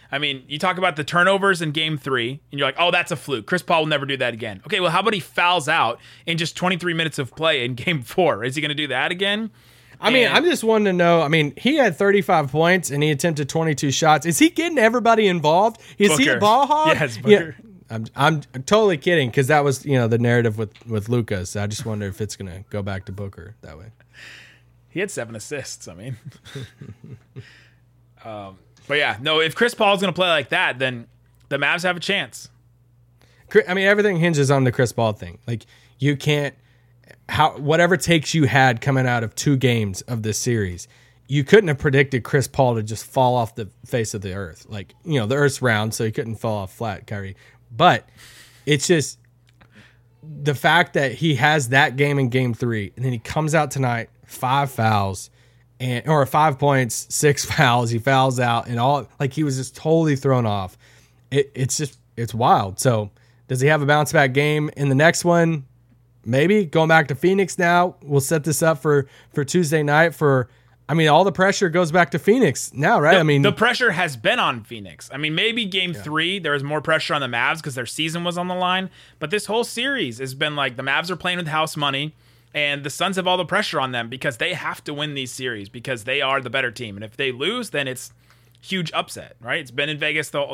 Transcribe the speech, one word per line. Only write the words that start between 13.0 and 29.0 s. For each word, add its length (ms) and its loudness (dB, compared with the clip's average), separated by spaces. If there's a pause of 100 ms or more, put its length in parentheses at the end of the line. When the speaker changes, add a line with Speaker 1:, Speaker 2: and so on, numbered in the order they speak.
Speaker 2:
he 80 2
attempted 380 -2
twenty-two 420 -2
shots. 360 2
Is 120 0
he 120 6
getting 280 -2
everybody 500 4
involved? 520 2 (180)
Is 200 4
he 60 4
a 80 2
Speaker 1:
Booker. 80 0
Speaker 2:
ball 260 4
hog? 220 2
Speaker 1:
Yes, 280 0
Speaker 2:
Yeah. 60 -14
Speaker 1:
Booker. 340 4 (320)
Speaker 2:
I'm, 160 -8 (120)
I'm, 260 2 (120)
I'm 100 -10
totally 340 2
kidding 320 0
'cause 160 0
that 180 4
was, 220 -2
you 80 0
know, 140 2
the 100 2
narrative 400 2
with, 140 -8 (160)
with 200 -4
Luka. 380 -2
So 160 -6
I 60 -4
just 180 -8
wonder 200 -6
if 140 -8
it's 160 -8
gonna 320 -14
go 140 -8
back 240 -8
to 60 -14
Booker 500 -14
that 160 -18
way. 80 -20 (1040)
Speaker 1:
He 100 -8
had 100 -6
seven 260 -10
assists, 520 -12
I 60 -18
mean. 280 -14
<laughs> 40 -18 (2000)
Um, 340 -16 (300)
but 100 -2
yeah, 220 0